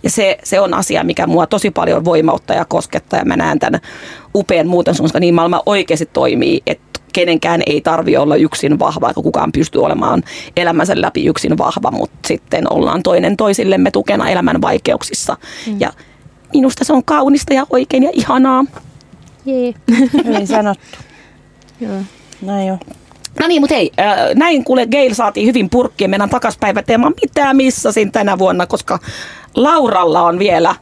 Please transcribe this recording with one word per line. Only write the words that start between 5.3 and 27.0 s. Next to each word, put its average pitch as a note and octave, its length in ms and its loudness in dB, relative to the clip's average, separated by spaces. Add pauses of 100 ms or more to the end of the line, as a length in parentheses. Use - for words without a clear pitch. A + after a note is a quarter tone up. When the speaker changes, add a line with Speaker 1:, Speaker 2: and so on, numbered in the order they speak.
Speaker 1:
maailma E3+ 300 2
oikeasti E3+ 480 -2
toimii, B2+ 540 0
että - 160 -6 (300)
kenenkään E3+ 520 0
ei D3 160 -2
tarvi D#3+ 360 0
olla D3 180 2
yksin - 440 0
vahva, D3+ 280 0
eikä - 140 -2
kukaan D3 300 -2
pysty D#3 280 -2
olemaan - 440 0 (340)
elämänsä E3+ 440 0
läpi - 240 -2
yksin - 320 0
vahva, - 340 -2
mut - 200 -4 (160)
sitten - 460 -2
ollaan E3+ 300 0
toinen F#3 340 2
toisillemme F#3+ 540 2
tukena - 380 0
elämän F3 320 0
vaikeuksissa. - 760 -4 (300)
Speaker 2:
Mm. G#3+ 120 -6
Speaker 1:
Ja - 120 -2 (640)
minusta C4 320 2
se D4+ 80 0
on C4 120 2
kaunista C#4+ 480 2
ja C4+ 160 0
oikein C4 340 2
ja D#4 100 2
ihanaa. C4 520 2 (800)
Speaker 2:
Jee. B3 280 -2 (520)
Speaker 3:
Hyvin G3+ 220 -2
sanottu. G#3 500 -2 (840)
Speaker 2:
Joo. G#3+ 120 -8 (480)
Speaker 3:
Näin F#3+ 300 -4
on. F#3+ 80 -6 (640)
Speaker 1:
No D#4+ 60 0
niin, E4+ 140 2
mut C#4+ 80 2
hei, A3 300 2
äh, G3+ 160 2 (200)
näin D4 280 2
kuule B3+ 240 2
Gail B3+ 260 2
saatiin G#3+ 340 0
hyvin A3+ 220 2
purkkiin. A#3 400 0
Mennään G3 200 0
takas A#3+ 280 -2
päiväteemaan. A3+ 640 0